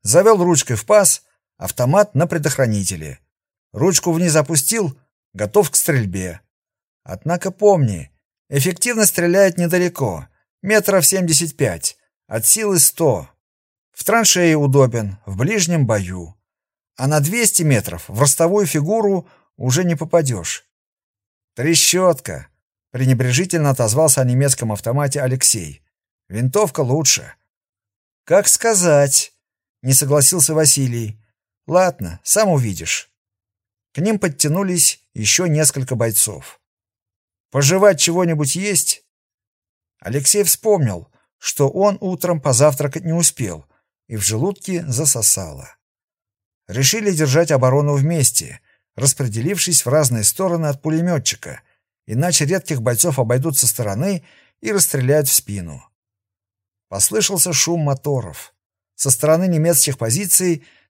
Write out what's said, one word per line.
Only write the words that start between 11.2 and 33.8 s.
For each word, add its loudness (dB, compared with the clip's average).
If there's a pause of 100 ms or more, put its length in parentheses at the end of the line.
пять, -4 (300)
от -6
силы 2
сто. 0 (640)
В -14
траншее 2
удобен, 2
в -8
ближнем 0
бою. -4 (640)
А -4
на 2
двести 0
метров -2
в -6
ростовую 2
фигуру -2 (280)
уже 0
не 0
попадёшь. -2 (920)
«Трещотка», 0 (420)
пренебрежительно 0
отозвался 2
о 0
немецком 0
автомате -4
Алексей. -2 (460)
«Винтовка 0
лучше». -2 (920)
«Как 2
сказать», 2 (480)
не 0
согласился 2
Василий. 0 (440)
«Ладно, -2
сам 2
увидишь». -2 (800)